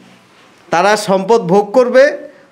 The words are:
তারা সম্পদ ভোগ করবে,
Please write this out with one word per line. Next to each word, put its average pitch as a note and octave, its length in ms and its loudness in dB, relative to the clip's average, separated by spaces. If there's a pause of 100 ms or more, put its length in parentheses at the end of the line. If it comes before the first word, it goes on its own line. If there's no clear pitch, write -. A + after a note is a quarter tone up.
(720)
তারা F#3+ 260 0
সম্পদ G3 440 -2
ভোগ G3 320 -2
করবে, B3+ 580 0 (220)